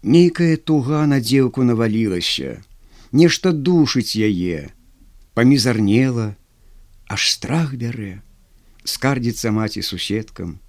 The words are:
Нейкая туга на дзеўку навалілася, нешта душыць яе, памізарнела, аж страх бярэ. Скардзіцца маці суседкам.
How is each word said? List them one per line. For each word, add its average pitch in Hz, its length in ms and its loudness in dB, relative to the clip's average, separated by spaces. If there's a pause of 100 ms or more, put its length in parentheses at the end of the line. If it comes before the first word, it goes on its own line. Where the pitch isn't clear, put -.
Нейкая 165 540 4
туга 151 540 0
на 139 80 2
дзеўку 127 480 2
навалілася, 107 960 -2 (480)
нешта 165 400 4
душыць 151 640 0
яе, 90 560 -2 (640)
памізарнела, 117 1000 2 (760)
аж - 240 -4
страх 156 400 -4
бярэ. 117 480 -10 (600)
Скардзіцца 120 680 -4
маці 104 320 -2
суседкам. 92 880 -8